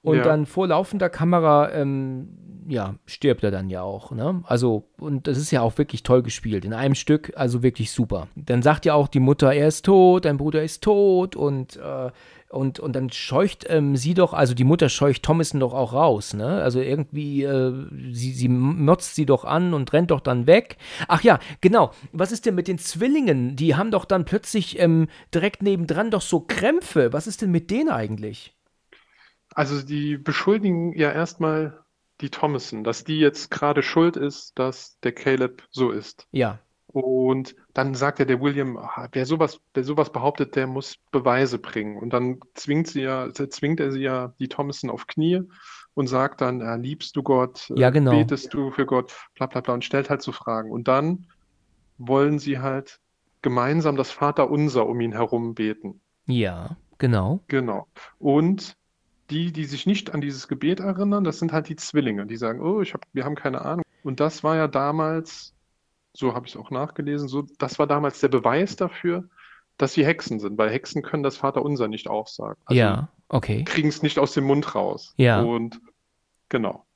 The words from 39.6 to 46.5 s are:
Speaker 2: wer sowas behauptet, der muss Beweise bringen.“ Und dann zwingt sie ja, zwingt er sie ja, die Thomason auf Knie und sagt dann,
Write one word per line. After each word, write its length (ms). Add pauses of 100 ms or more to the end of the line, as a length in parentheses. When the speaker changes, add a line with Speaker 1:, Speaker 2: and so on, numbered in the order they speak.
Speaker 2:
wer 100
sowas 280
behauptet, 440
der 120
muss 300 (140)
Beweise 480
bringen.“ 380
Und 160
dann 260 (140)
zwingt 340
sie 140
ja, 320
zwingt 460
er 120
sie 100
ja, 380
die 100
Thomason 420
auf 160
Knie 340 (540)
und 120
sagt 340
dann, 200